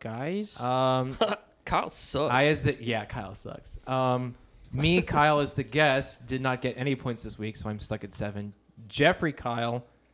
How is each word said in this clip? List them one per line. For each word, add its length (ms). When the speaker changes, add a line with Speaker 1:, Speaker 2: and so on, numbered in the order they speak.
Speaker 1:
guys. 580
Speaker 2:
Um, 580
Speaker 3:
<laughs> 240
Kyle 220
sucks. 460
Speaker 2:
I 160
is 140
the, 200
yeah, 220
Kyle 280
sucks. 540
Um, 480
me, 280
<laughs> 0
Kyle 380
is 140
the 100
guest, 640
did 140
not 200
get 160
any 200
points 260
this 160
week, 160
so 140
I'm 100
stuck 240
at 80
seven. 400
Jeffrey 420
Kyle 540